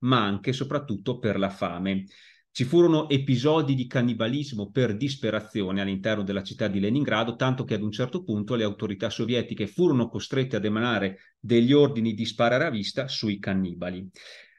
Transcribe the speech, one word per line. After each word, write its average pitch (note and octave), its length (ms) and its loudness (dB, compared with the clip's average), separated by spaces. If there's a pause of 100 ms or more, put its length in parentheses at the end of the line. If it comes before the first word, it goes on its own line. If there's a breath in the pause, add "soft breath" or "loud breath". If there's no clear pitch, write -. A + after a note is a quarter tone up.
ma B2 220 4
anche G2+ 280 -2
e - 20 -2
soprattutto B2+ 640 -4
per G2 200 -2
la G2 100 0
fame. F#2+ 560 -4 (460 loud breath)
Ci - 140 -4
furono D#3+ 440 4
episodi C#3 680 2
di B2+ 100 -2
cannibalismo A#2+ 840 -2
per A2+ 260 0
disperazione G#2+ 840 -2
all'interno G2 440 -2
della G2 180 -2
città G#2 240 -6
di G2 140 -2
Leningrado, A2+ 560 0
tanto C3 260 0
che A2 120 -2
ad G2+ 80 -2
un G#2+ 100 -4
certo D3+ 320 -4
punto G#2+ 320 -2
le A2 80 0
autorità G#2 460 -4
sovietiche A2+ 580 -2
furono C#3+ 400 2
costrette C3 480 -4
ad G2 80 -2
emanare G#2 720 -2
degli A#2 340 4
ordini A2+ 420 4
di A2 100 -4
sparare A#2+ 400 2
a E3 60 -2
vista A2 360 -4
sui G#2 320 -2
cannibali. F#2 720 -4 (500 loud breath)